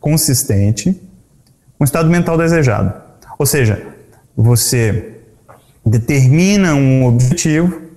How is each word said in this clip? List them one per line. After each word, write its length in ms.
consistente, 960
um 40
estado 240
mental 300
desejado. 540
Ou 80
seja, 400
você 800
determina 920
um 300
objetivo 760